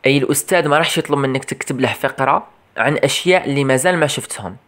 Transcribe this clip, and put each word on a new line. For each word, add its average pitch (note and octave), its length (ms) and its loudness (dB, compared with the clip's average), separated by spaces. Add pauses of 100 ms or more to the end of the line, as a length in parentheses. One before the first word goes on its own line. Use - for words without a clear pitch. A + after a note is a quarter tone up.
أي C#3 120 4
الأستاذ D3 500 0
ما D3 100 4
راحش E3 200 0
يطلب D3 200 0
منك C3+ 280 -2
تكتب - 340 -8
له B2 140 0
فقرة C3+ 540 -2 (300)
عن C3+ 200 2
أشياء - 480 2
اللي C#3 180 0
مازال C3+ 340 2
ما D#3 100 2
شفتهم G#2+ 480 -8 (120)